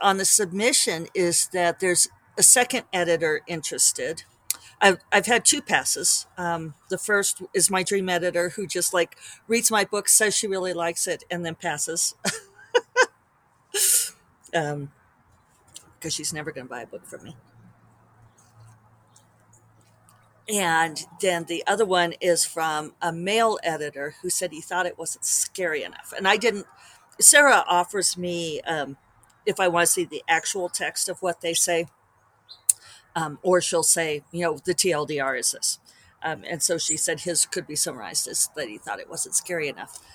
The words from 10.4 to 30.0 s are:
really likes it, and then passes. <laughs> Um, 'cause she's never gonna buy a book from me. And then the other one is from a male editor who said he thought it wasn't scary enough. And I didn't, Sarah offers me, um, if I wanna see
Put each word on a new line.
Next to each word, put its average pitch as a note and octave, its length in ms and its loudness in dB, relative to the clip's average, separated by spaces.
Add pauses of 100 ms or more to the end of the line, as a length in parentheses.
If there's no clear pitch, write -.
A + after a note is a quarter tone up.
really F#3 240 -2
likes E3+ 340 -2
it, F3 240 -6
and F3 160 -4
then D#3+ 100 -6
passes. - 640 -4
<laughs> - 2000 -2 (400)
Um, D3 360 -4 (1080)
'cause D#3 140 -8
she's - 200 -6
never D3+ 200 -8
gonna B2+ 160 -14
buy B2 120 -10
a A2 60 -12
book - 180 -16
from - 180 -18
me. C3+ 120 -18 (3000)
And E3 580 2 (160)
then F3 220 0
the E3 240 -4
other G3+ 180 2
one F3 360 2
is F3 240 2
from D#3 560 -4
a E3+ 100 -2
male G3+ 500 0
editor D3 600 -6
who F3+ 80 -4
said F3 220 -2
he D#3+ 100 -14
thought F3+ 240 -2
it - 120 -6
wasn't - 280 -8
scary D#3 580 -2
enough. - 340 -14
And G3 100 -2
I G#3 100 6
didn't, G#3 280 0 (540)
Sarah C#4+ 480 8
offers F3 500 0
me, E3+ 440 -4
um, C#3+ 360 -6 (480)
if G3+ 140 0
I F#3 80 4
wanna F3 200 4
see F3 180 0